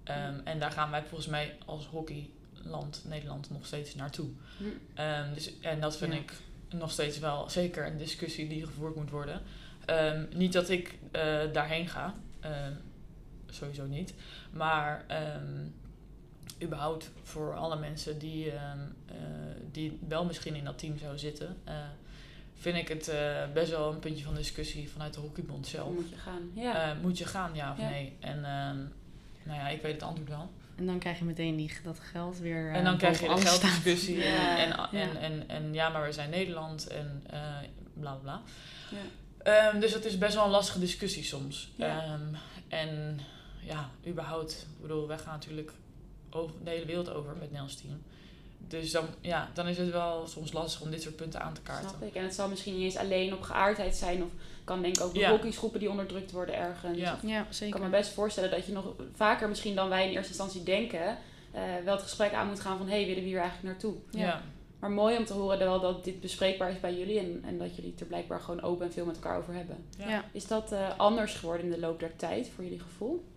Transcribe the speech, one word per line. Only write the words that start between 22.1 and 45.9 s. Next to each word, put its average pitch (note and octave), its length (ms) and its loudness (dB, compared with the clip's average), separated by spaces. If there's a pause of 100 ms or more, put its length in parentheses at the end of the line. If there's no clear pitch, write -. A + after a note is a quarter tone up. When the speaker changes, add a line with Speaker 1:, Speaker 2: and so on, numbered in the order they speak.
Speaker 1:
vind F3 220 0
ik E3 120 0
het, D#3 200 -4
eh, D3 340 0 (100)
best D#3+ 180 4
wel D#3 220 2
een D#3 60 -4
puntje D3+ 260 -4
van D#3 100 -2
discussie D3+ 560 -4
vanuit D3+ 240 -6
de D3 60 -10
hockeybond D3 460 -6
zelf. D3+ 280 -4
Speaker 2:
Moet E3+ 160 -2
je - 60 -12
gaan, F3 380 -6
ja. G#3+ 360 2
Speaker 1:
Eh, D3+ 120 -2
moet F3+ 160 2
je E3+ 60 -2
gaan, F#3 300 -2
ja C#3 180 -2
of C3+ 60 -4
Speaker 2:
Ja. D3 100 0
Speaker 1:
nee? C#3+ 320 -2
En, C#3+ 240 -4
ehm, C#3 320 -2 (680)
nou D3+ 160 -4
ja, C#3 100 -2
ik D#3 140 -2
weet D#3 100 0
het D3+ 100 -4
antwoord E3 260 -4
wel. D3+ 220 -6 (260)
Speaker 3:
En F#3 100 0
dan F3+ 120 2
krijg F3 200 -2
je E3+ 60 0
meteen E3 320 2
die, D#3 160 0 (120)
dat D#3+ 160 -6
geld F3 380 -6
weer, E3 340 0
Speaker 1:
En F3+ 120 6
dan F3+ 80 8
Speaker 3:
eh, F3+ 60 6
Speaker 1:
krijg E3+ 220 8
je E3+ 60 0
de - 60 4
Speaker 3:
boven F#3+ 160 10
alles F3+ 120 10
Speaker 1:
gelddiscussie F3 600 6
Speaker 3:
staan. F3+ 360 6
Speaker 1:
en, E3 120 6
Speaker 2:
Ja. - 240 0
Speaker 1:
en, G3+ 80 2
en, - 120 2
Speaker 3:
Ja. D#3+ 80 -4
Speaker 1:
en, D#3 280 -2
en D#3 260 -2
ja, D#3+ 140 4
maar D#3 180 2
we D3+ 60 0
zijn D3 180 -4
Nederland D#3+ 560 -2
en, C#3+ 440 -4
eh, D3 100 -4 (540)
bla, D3 200 -6
bla, C3+ 80 -10
bla. D3 200 -8 (480)
Speaker 2:
Ja. G3+ 80 -6 (680)
Speaker 1:
Ehm, G#3 120 6
dus A3 120 8
dat A3 120 0
is G3+ 140 0
best G#3 160 6
wel G#3+ 100 8
een G3+ 60 8
lastige G3 280 6
discussie F3 460 0
soms. C#3+ 520 -6
Speaker 2:
Ja. D#3 280 0
Speaker 1:
Ehm, D3+ 160 -2 (480)
en D3+ 500 -2 (460)
ja, D3+ 260 -6 (160)
überhaupt, D#3 600 -4 (100)
ik D#3+ 60 -14
bedoel, D3+ 240 -2
wij D#3 120 -4
gaan D#3+ 140 -8
natuurlijk D3+ 400 -8 (580)